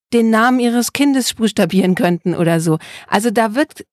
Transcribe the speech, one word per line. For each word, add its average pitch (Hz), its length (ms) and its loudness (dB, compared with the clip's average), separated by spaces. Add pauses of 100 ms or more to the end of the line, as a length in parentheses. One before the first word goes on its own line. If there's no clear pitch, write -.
(160)
den 226 140 2
Namen 240 320 2
ihres 240 320 0
Kindes 269 400 0
buchstabieren 185 600 0
könnten 175 420 -2
oder 165 260 0
so. 160 180 0 (280)
Also 214 240 0
da 220 220 0
wird, 294 400 -4